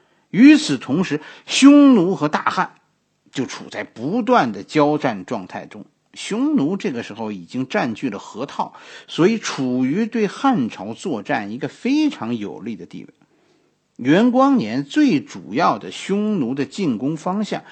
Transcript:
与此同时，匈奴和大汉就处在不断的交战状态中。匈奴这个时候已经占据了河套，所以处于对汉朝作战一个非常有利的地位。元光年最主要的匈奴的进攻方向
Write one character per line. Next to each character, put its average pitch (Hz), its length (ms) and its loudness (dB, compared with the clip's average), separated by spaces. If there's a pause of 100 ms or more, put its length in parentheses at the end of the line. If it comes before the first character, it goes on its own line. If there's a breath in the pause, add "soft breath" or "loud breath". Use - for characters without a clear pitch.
(320)
与 269 260 10
此 139 220 -2
同 160 240 -2
时， 147 180 -4 (240 loud breath)
匈 285 480 8
奴 185 220 4
和 147 140 -2
大 - 160 -2
汉 - 320 -4 (540)
就 131 140 -6
处 - 240 -14
在 104 140 -10
不 160 400 -6
断 208 280 2
的 98 120 -10
交 151 340 2
战 110 260 -4
状 95 220 -8
态 95 220 -14
中。 - 180 -18 (300)
匈 277 400 -2
奴 185 220 2
这 196 140 -4
个 117 120 -6
时 104 100 -14
候 107 180 -8
已 90 140 -10
经 127 220 -6
占 151 260 -4
据 131 160 -6
了 98 80 -10
河 123 300 -12
套， - 260 -8 (340 loud breath)
所 165 200 2
以 226 100 2
处 127 480 -2
于 196 220 0
对 220 200 -2
汉 196 400 0
朝 101 280 -12
作 127 260 -6
战 107 300 -4
一 120 80 -10
个 147 80 -8
非 294 420 0
常 117 280 -6
有 98 220 -8
利 110 160 -10
的 87 120 -16
地 - 160 -16
位。 - 100 -20 (840)
元 180 340 4
光 262 260 4
年 120 260 -2
最 220 380 2
主 92 320 -14
要 160 260 0
的 104 100 -14
匈 208 520 -4
奴 120 120 -2
的 139 120 -4
进 147 320 -2
攻 143 180 -4
方 190 300 -4
向 - 260 -8